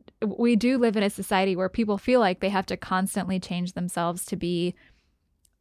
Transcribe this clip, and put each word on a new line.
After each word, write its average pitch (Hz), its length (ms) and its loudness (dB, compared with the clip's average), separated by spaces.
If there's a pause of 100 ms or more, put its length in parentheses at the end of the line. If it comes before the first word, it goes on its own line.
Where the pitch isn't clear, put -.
(260)
We 233 300 2
do 247 220 2
live 226 200 2
in 208 60 2
a 202 60 2
society 190 460 0
where 185 140 -2
people 208 280 0
feel 247 240 4
like 190 200 2
they 190 80 0
have 196 180 0
to 185 100 -6
constantly 185 640 -4
change 175 340 -6
themselves 175 540 -4
to 185 100 -4
be, 175 380 -2 (840)